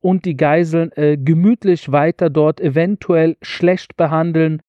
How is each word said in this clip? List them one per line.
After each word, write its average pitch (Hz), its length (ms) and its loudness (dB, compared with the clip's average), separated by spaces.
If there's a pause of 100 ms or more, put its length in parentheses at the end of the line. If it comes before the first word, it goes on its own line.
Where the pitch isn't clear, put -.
und 185 240 0
die 165 120 -4
Geiseln, 160 560 0
äh, 151 240 0
gemütlich 170 760 0
weiter 156 380 0
dort 151 300 0
eventuell 165 800 0
schlecht - 540 -2
behandeln 160 720 0